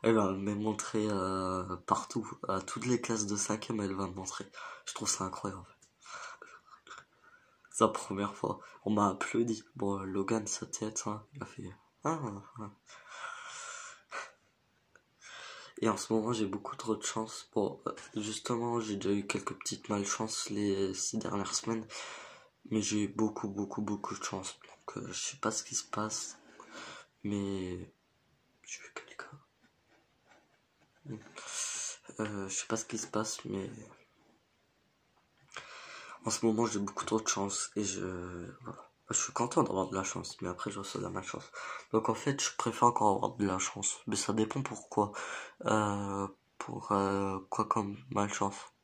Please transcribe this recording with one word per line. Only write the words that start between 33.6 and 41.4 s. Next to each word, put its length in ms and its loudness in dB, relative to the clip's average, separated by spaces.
en 60 2
ce 160 0
moment, 200 6
j'ai 120 2
beaucoup 260 -2
trop 160 4
de 80 -2
chance 480 0
et 80 2
je, 640 -4
voilà. 260 -12
Je 60 2
suis 160 0
content 300 4
d'avoir 260 4
de 80 -2
la 80 2
chance, 360 -6
mais 80 -2
après, 220 -4
je 80 -6
reçois 220 -4
de 40 -4
la 60 -2
malchance. 400 -6